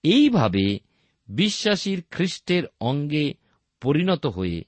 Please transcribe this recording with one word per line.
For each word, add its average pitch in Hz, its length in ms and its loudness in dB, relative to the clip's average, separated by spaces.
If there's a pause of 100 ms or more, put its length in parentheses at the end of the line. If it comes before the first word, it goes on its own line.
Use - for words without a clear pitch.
এইভাবে 123 760 4 (480)
বিশ্বাসীর 190 840 -2
খ্রিস্টের 180 520 -2 (180)
অঙ্গে 147 520 -2 (480)
পরিণত 160 440 0
হয়ে 90 420 -4